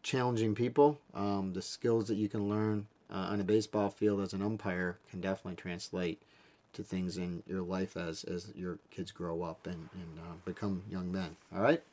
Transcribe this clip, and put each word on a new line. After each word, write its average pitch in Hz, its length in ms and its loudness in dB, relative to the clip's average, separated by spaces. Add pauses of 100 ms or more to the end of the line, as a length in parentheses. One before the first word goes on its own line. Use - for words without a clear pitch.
challenging 117 540 2
people. 143 440 6 (140)
Um, 98 400 0
the 92 80 -2
skills 113 460 2
that 110 80 2
you 104 140 2
can 104 200 0
learn, 107 380 2 (240)
uh, 92 200 -2
on 104 80 0
a 98 40 0
baseball 104 460 4
field 101 320 2
as 95 120 -2
an 95 80 -2
umpire 92 580 0 (100)
can 92 100 -8
definitely 95 360 -2
translate 90 680 -4 (520)
to 104 100 -8
things 92 340 -2
in 87 300 -4
your 92 160 -4
life 95 340 -2
as, 82 260 -4
as 90 320 -6
your 90 220 -6 (140)
kids 90 200 -8
grow 85 300 -4
up 82 240 -8
and, 85 280 -8
and, 82 260 -12
uh, 85 160 -12 (100)
become 95 420 -2
young 92 240 -4
men. 90 240 -4 (160)
All 92 100 0
right? 151 200 6 (120)